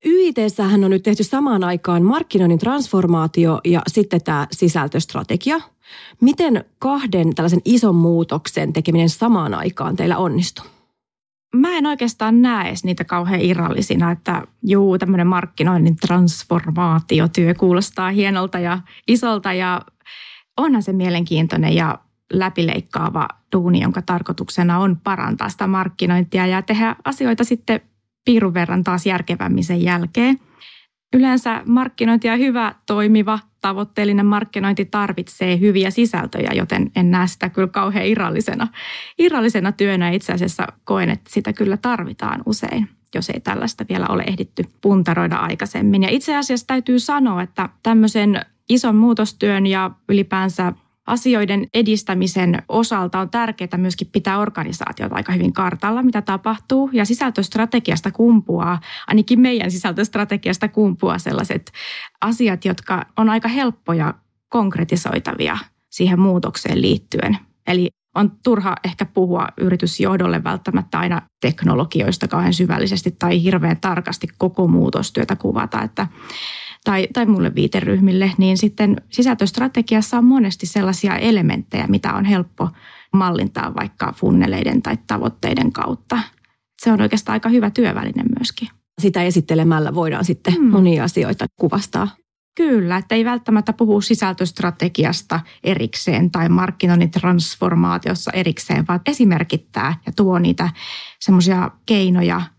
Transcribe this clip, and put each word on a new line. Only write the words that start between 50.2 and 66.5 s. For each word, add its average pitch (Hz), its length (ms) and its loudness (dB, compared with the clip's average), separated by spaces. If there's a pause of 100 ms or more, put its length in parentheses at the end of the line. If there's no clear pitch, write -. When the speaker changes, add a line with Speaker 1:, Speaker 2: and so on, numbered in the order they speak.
Speaker 2:
asioiden 208 640 0
edistämisen 190 960 0
osalta 190 500 -2
on 185 100 -4
tärkeää 220 480 -4
myöskin 180 340 -2
pitää 196 280 0
organisaatiota 180 760 -6
aika - 160 -6
hyvin 180 220 0
kartalla, 202 500 -2
mitä 226 180 2
tapahtuu. 220 720 -2
Ja 214 120 2
sisältöstrategiasta 226 1080 -2
kumpuaa, 180 680 2 (280)
ainakin 214 320 2
meidän 247 320 2
sisältöstrategiasta 202 960 -2
kumpuaa 190 520 0
sellaiset - 520 -6 (500)
asiat, 220 440 0
jotka 185 400 -4 (120)
on 220 120 4
aika 226 180 0
helppoja 226 640 -2 (360)
konkretisoitavia 170 1080 -2 (320)
siihen 180 300 2
muutokseen - 640 0